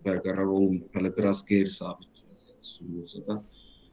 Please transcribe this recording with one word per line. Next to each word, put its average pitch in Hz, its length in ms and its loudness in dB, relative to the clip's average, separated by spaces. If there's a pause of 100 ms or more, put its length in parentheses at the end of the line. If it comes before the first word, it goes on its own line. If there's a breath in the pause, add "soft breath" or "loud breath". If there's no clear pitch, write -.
bərqərar 95 400 0
olunmur. 95 480 2
Hələ 92 180 0
biraz 98 320 2
qeyri-sabit 95 800 0
vəziyyət - 480 -20
sülh 87 320 -10
olsa 98 240 -14
da. 107 100 -2 (560 soft breath)